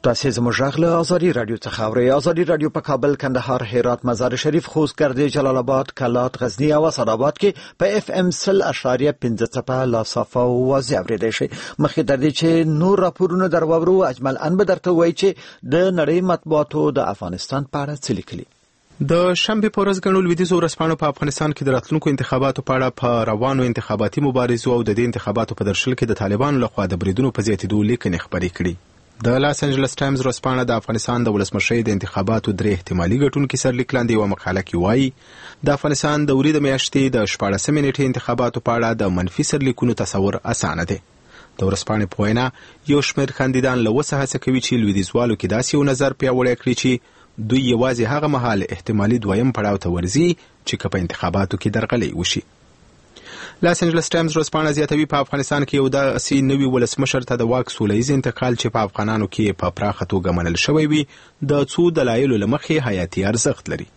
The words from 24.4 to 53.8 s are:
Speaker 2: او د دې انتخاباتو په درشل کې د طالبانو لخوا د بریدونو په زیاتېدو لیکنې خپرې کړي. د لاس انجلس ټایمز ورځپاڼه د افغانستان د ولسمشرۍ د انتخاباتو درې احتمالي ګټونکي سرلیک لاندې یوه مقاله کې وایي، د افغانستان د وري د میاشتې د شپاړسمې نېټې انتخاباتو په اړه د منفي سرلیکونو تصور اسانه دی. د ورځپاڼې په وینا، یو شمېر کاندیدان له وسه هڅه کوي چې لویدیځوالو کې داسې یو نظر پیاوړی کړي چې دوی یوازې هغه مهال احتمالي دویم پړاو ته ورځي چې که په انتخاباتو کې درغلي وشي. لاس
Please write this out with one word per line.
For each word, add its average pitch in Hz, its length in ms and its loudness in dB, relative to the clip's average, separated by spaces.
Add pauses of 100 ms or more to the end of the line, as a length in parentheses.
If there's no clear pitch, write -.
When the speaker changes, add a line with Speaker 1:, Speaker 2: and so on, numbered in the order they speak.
Speaker 2:
او 120 80 2
د 110 140 0
دې 120 140 2
انتخاباتو 110 500 -2
په 101 80 0
درشل 101 260 0
کې 123 160 0
د 101 100 0
طالبانو 120 440 2
لخوا 101 220 -2
د 90 160 -2
بریدونو 104 340 2
په 101 120 0
زیاتېدو 101 300 0 (120)
لیکنې 101 340 -2
خپرې 90 340 -4
کړي. 87 160 -2 (520)
د 127 180 2
لاس 147 200 0
انجلس 135 360 0
ټایمز 139 240 0
ورځپاڼه 127 440 0
د 117 120 0
افغانستان 120 440 -2
د 110 120 0
ولسمشرۍ 101 500 0
د 104 100 0
انتخاباتو 104 640 -2
درې 104 180 0
احتمالي 90 460 0
ګټونکي 139 400 0
سرلیک 127 340 0
لاندې 120 220 0
یوه 104 140 2
مقاله 92 360 -2
کې - 160 -4
وایي، 131 240 2 (580)
د - 20 2 (100)
افغانستان 147 500 0
د 135 100 4
وري 151 160 4
د 143 120 2
میاشتې 135 360 0 (140)
د 107 160 2
شپاړسمې 107 540 0
نېټې 135 240 0
انتخاباتو 120 560 -2
په 117 100 2
اړه 113 240 0
د 98 160 2
منفي 92 320 -2
سرلیکونو 131 540 0
تصور 98 360 -2 (140)
اسانه 87 380 -2
دی. 98 80 -4 (600)
د - 100 -6
ورځپاڼې 104 460 -2
په - 80 -10
وینا، 113 240 2 (460)
یو 147 160 4
شمېر 135 320 -4
کاندیدان 127 480 2
له - 100 2
وسه 143 240 -2
هڅه 131 220 -4
کوي 131 160 2
چې - 120 -4 (100)
لویدیځوالو 104 580 2
کې - 140 -4
داسې 160 200 0
یو 143 160 4
نظر 131 320 0
پیاوړی 127 400 2
کړي 123 200 0
چې - 360 -2 (320)
دوی 131 160 4
یوازې 120 460 2
هغه 151 240 0
مهال 113 340 0
احتمالي 110 560 0
دویم 113 320 2
پړاو 101 260 0
ته 175 120 0
ورځي 101 320 2 (400)
چې - 120 -4
که 98 80 -6
په 92 160 -2
انتخاباتو 92 560 -2
کې - 160 -2
درغلي 113 340 -2 (120)
وشي. - 200 -2 (1200)
لاس 175 200 4